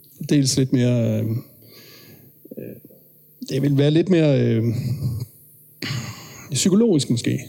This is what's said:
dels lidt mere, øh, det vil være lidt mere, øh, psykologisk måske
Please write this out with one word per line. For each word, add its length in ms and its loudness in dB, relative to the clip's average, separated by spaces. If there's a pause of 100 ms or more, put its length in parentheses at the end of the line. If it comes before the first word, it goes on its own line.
(300)
dels 280 2
lidt 160 2
mere, 460 2
øh, 60 -2 (2250)
det 120 -4
vil 160 0
være 140 4
lidt 180 2
mere, 320 4
øh, 220 2 (1900)
psykologisk 580 2
måske 400 -2